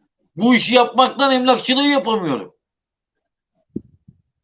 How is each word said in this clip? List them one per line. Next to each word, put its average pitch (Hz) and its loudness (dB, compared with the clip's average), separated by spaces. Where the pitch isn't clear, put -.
Bu 233 2
işi 220 0
yapmaktan 254 2
emlakçılığı 254 0
yapamıyorum. 202 -2